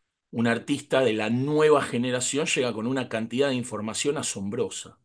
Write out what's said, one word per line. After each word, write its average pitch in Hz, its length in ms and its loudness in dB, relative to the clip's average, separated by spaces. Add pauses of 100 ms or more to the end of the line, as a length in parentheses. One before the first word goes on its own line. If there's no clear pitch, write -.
(320)
Un 117 160 0
artista 127 540 0
de 117 120 4
la 107 180 -2
nueva 147 520 4
generación 127 640 -2
llega 123 260 0
con 107 140 -6
una 127 220 -2
cantidad 117 400 0
de 131 60 0
información 120 640 -4
asombrosa. 110 840 -6